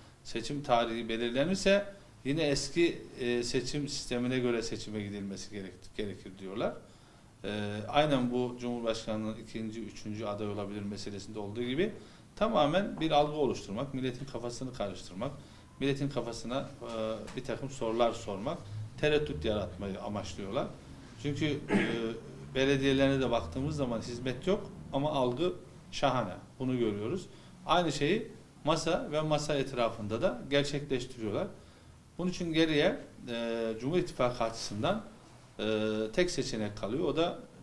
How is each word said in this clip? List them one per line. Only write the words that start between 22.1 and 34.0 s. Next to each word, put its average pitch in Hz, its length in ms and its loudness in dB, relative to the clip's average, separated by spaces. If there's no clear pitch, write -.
belediyelerine 135 680 6
de 120 100 2
baktığımız 131 440 0
zaman 120 260 0
hizmet 123 460 -4
yok 202 240 2
ama 143 180 2
algı 139 420 2
şahane. 123 420 2
Bunu 127 200 2
görüyoruz. 113 460 0
Aynı 165 260 4
şeyi 160 400 2
masa 165 480 2
ve 151 100 2
masa 151 340 2
etrafında 117 680 0
da 190 280 0
gerçekleştiriyorlar. 139 960 0
Bunun 180 120 0
için 170 240 -2
geriye, 160 460 6
e, 117 520 0
Cumhur 147 160 2
İttifakı 123 460 2